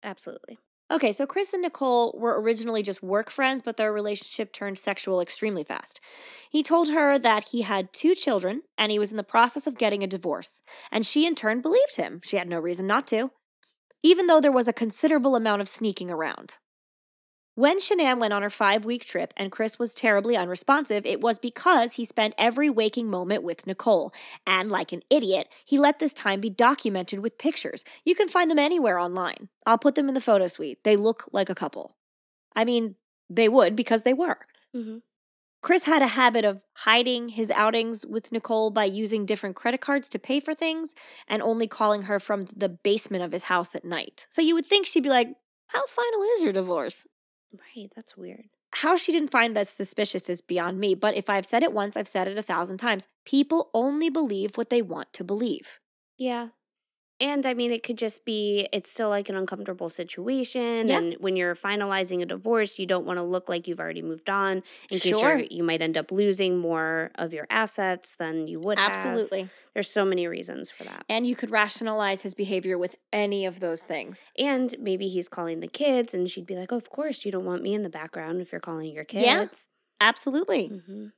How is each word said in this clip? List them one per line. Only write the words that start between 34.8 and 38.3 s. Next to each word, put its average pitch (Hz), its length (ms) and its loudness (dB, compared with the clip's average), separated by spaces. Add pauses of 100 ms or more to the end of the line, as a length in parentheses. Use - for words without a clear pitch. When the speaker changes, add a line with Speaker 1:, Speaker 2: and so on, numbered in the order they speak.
Speaker 2:
Chris 349 220 4
had 302 180 4
a 262 60 4
habit 233 360 4
of 196 200 0 (140)
hiding 240 520 2
his 214 220 -4
outings 220 520 2
with 214 280 -8